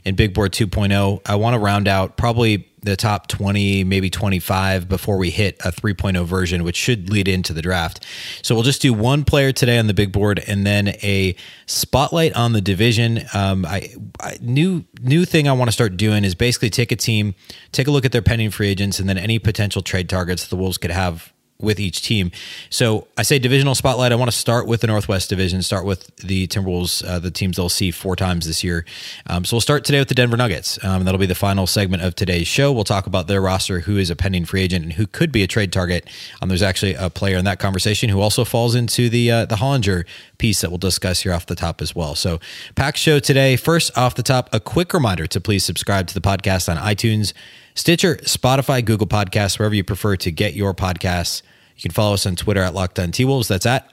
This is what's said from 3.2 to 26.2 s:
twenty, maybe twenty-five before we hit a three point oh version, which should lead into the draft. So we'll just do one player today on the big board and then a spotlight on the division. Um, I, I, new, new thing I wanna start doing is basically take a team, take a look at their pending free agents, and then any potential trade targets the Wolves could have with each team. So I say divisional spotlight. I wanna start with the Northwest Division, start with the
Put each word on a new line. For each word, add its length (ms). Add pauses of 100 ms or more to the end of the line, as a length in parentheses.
twenty, 580
maybe 260
twenty-five 760
before 280
we 140
hit 320
a 80
three 220
point 240
oh 80
version, 400
which 100
should 340
lead 200
into 240
the 80
draft. 240 (560)
So 140
we'll 80
just 180
do 120
one 320
player 260
today 260
on 80
the 80
big 180
board 360
and 180
then 240 (140)
a 320 (320)
spotlight 680
on 180
the 80
division. 600 (120)
Um, 280
I, 300 (260)
I, 220
new, 440 (160)
new 240
thing 220
I 60
wanna 180
start 260
doing 260
is 120
basically 360
take 200
a 40
team, 380 (380)
take 160
a 40
look 140
at 60
their 120
pending 280
free 180
agents, 300
and 100
then 80
any 220
potential 420
trade 280
targets 380
the 80
Wolves 220
could 140
have 400 (260)
with 220
each 220
team. 300 (380)
So 380 (100)
I 60
say 160
divisional 360
spotlight. 360
I 40
wanna 180
start 340
with 140
the 60
Northwest 420
Division, 320
start 240
with 320
the 300